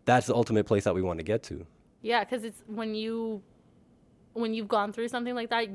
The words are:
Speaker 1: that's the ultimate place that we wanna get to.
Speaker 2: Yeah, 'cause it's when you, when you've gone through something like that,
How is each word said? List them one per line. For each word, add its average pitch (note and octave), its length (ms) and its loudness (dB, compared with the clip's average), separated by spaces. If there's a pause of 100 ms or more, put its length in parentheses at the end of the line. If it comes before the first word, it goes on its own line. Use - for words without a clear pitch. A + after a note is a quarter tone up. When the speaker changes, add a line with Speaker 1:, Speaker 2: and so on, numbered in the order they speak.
Speaker 1:
that's B2 220 6
the A#2 80 2
ultimate G#2+ 300 4
place G2+ 200 4
that F#2 100 2
we F#2 60 0
wanna E2+ 220 -2
get A2 200 0
to. F2 220 -10 (360)
Speaker 2:
Yeah, A3+ 240 0
'cause A#3+ 180 -6
it's G#3+ 240 -12
when A3 280 -6
you, A3 460 -4 (920)
when A3+ 200 -2
you've A3 140 -4
gone G#3 240 2
through A#3 180 -4
something B3 260 -2
like A#3 160 -4
that, A#3 240 2